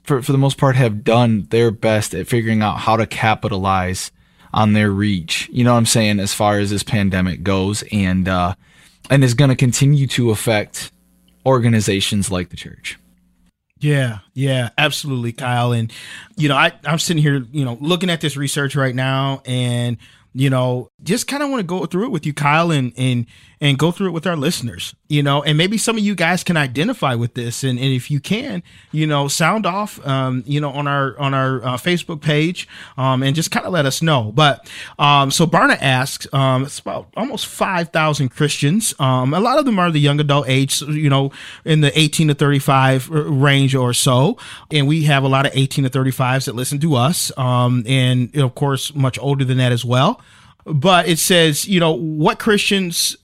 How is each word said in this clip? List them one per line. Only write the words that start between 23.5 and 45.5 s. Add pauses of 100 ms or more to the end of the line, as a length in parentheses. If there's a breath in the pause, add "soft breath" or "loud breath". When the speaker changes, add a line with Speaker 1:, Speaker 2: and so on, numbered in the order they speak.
Speaker 2:
and
go
through
it
with
our
listeners, (140)
you
know,
and
maybe
some
of
you
guys
can
identify
with
this.
And,
and
if
you
can, (300 soft breath)
you
know,
sound
off,
um,
you
know,
on
our,
on
our,
uh,
Facebook
page, (300 loud breath)
um,
and
just
kinda
let
us
know.
But, (300 loud breath)
um,
so
Barna
asks,
um,
it's
about
almost
five
thousand
Christians.
Um,
a
lot
of
them
are
the
young
adult
age,
so,
you
know, (320 loud breath)
in
the
eighteen
to
thirty-five
r-,
range
or
so. (340 loud breath)
And
we
have
a
lot
of